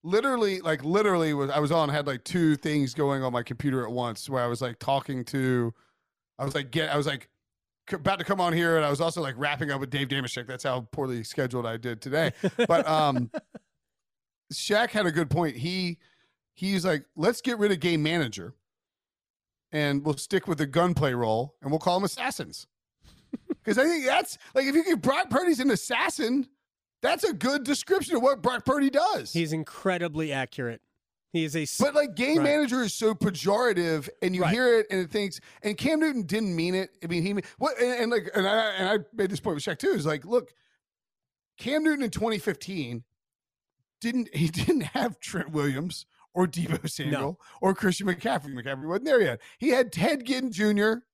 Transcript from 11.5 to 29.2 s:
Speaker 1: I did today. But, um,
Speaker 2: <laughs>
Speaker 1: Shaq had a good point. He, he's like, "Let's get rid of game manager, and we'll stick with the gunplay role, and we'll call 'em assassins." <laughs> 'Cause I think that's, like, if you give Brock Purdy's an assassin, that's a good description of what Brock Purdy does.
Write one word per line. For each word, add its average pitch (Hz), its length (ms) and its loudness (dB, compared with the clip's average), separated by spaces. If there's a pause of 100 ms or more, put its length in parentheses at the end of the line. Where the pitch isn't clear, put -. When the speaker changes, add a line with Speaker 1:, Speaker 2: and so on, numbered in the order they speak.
Speaker 1:
I 113 120 -4
did 113 220 -8
today. 143 320 0 (360)
But, 170 200 4
um, 147 440 2 (600)
Speaker 2:
<laughs> - 600 -20
Speaker 1:
Shaq 214 380 0
had 208 160 0
a 165 40 0
good 151 200 -2
point. 156 260 0
He, 175 400 -4 (560)
he's 185 320 -2
like, 165 200 0 (100)
"Let's 202 260 0
get 240 160 -2
rid 208 140 4
of 180 80 0
game 160 240 2
manager, 123 500 -2 (1160)
and 143 340 0
we'll 151 120 0
stick - 300 -2
with 156 120 -2
the 147 80 2
gunplay 147 460 2
role, 120 480 -2
and 139 100 -4
we'll 160 80 0
call 180 180 2
'em 196 60 0
assassins." - 640 -6 (460)
<laughs> - 520 -12
'Cause 214 120 2
I 254 60 4
think 320 220 2
that's, - 320 0 (160)
like, 269 140 2
if 277 80 0
you 330 100 4
give 311 160 2
Brock 285 280 0
Purdy's 285 300 2
an 269 120 2
assassin, 254 760 0 (540)
that's 311 240 0
a 330 80 2
good 262 300 0
description 320 520 0
of 226 80 2
what 262 180 4
Brock 240 240 0
Purdy 277 240 4
does. 311 440 2